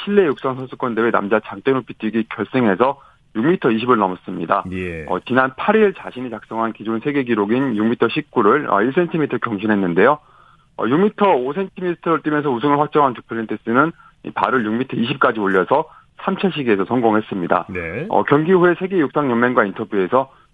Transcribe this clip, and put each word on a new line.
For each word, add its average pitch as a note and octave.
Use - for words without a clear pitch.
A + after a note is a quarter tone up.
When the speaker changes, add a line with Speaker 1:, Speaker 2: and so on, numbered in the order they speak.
Speaker 1:
실내 G3+
육상 C3
선수권 C3
대회 A2+
남자 G2+
장대 G#2
높이뛰기 A2
결승에서 A#2
육 A2+
미터 E3+
이십을 A#2
넘었습니다. F2+
Speaker 2:
예. F2
Speaker 1:
어, F2+
지난 C3
팔 G#3
일 G#3
자신이 B2
작성한 A2+
기존 A2+
세계 C#3+
기록인 A#2+
육 G#2+
미터 B2
십구를, B2+
어, G#2
일 C3
센티미터 D#3+
경신했는데요. G2+
어, A2
육 C#3+
미터 G3+
오 C3
센티미터를 F3
뛰면서 D3+
우승을 C#3
확정한 C#3+
듀플란티스는 A#2
이 A2
발을 A2
육 G#2+
미터 B2+
이십까지 B2+
올려서 G2
삼 F#3+
차 F#3+
시기에서 A#2
성공했습니다. G#2+
Speaker 2:
네. F#2
Speaker 1:
어, -
경기 D#3
후에 F3
세계 F#3
육상 D3
연맹과 A#2+
인터뷰에서 G2+